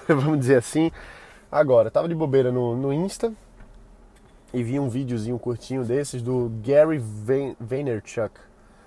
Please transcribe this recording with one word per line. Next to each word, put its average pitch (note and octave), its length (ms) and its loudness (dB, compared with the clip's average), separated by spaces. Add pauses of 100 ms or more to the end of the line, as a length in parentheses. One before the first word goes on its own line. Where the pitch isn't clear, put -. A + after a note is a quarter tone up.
<laughs> - 60 -20
vamos D3+ 320 2
dizer C3 200 4
assim, D#3+ 340 0 (580)
agora. B2+ 380 4
Eu - 40 -6
tava D#3+ 180 0
de E3+ 40 -2
bobeira C3+ 380 2
no, A#2+ 240 0
no C#3 160 -2
Insta, G3 400 -4 (1200)
e B2 80 -2
vi A#2+ 160 -2
um C#3 100 -2
videozinho A#2+ 480 -4
curtinho B2 480 -6
desses B2+ 380 -4
do B2 260 -2 (140)
Gary D3 360 4
Vay-, A2+ 600 -2
Vaynerchuk. A#2 840 -4 (460)